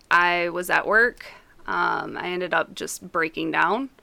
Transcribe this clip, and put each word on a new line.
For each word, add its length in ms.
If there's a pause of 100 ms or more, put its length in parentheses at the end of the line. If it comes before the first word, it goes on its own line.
(100)
I 380
was 220
at 160
work. 400 (400)
Um, 500
I 140
ended 240
up 200
just 380
breaking 380
down, 400 (120)